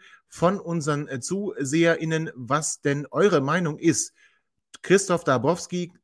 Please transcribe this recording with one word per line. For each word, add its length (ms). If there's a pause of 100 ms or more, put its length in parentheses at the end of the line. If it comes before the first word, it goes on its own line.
(280)
von 320
unseren, 480
äh, 140
ZuseherInnen, 1120
was 460
denn 300
eure 280
Meinung 400
ist. 340 (680)
Christoph 420
Dabrowski, 720 (100)